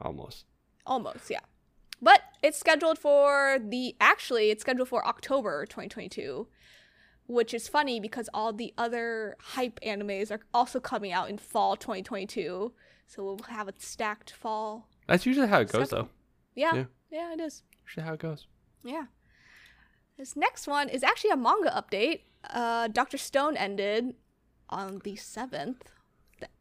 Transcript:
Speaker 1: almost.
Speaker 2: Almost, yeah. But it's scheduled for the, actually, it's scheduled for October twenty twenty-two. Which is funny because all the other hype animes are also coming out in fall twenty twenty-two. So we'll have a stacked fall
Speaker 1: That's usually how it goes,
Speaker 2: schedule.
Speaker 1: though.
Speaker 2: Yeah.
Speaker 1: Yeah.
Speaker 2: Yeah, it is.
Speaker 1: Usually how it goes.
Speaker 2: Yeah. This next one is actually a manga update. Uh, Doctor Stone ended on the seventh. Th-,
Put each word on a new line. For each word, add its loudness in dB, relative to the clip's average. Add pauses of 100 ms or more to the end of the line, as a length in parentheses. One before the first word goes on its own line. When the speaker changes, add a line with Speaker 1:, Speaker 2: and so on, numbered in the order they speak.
Speaker 1:
almost. -10 (400)
Speaker 2:
Almost, -6
yeah. -6 (600)
But 10 (220)
it's 4
scheduled 4
for 6
the, -4
actually, 4
it's -2
scheduled 0
for -2
October -2
twenty -12
twenty-two. -8 (800)
Which 2
is -6
funny 2
because -8
all -2
the -8
other -4
hype -6
animes -4
are -8 (120)
also 2
coming -6
out -2
in -8
fall 0
twenty -6
twenty-two. -6 (340)
So -12
we'll -6 (100)
have -8
a -10
stacked -8
fall -6 (180)
Speaker 1:
That's 2
usually 4
how 6
it 0
goes, 0
Speaker 2:
schedule. -2
Speaker 1:
though. -14 (460)
Speaker 2:
Yeah. 0
Speaker 1:
Yeah. 0 (280)
Speaker 2:
Yeah, -8
it -6
is. -8 (220)
Speaker 1:
Usually -12
how -6
it -8
goes. -8 (360)
Speaker 2:
Yeah. -10 (1120)
This -14
next -2
one 0
is -4
actually 4
a 4
manga 4
update. 0 (280)
Uh, -2
Doctor 0
Stone 0
ended -2 (540)
on -8
the -8
seventh. -10 (480)
Th-, -12 (120)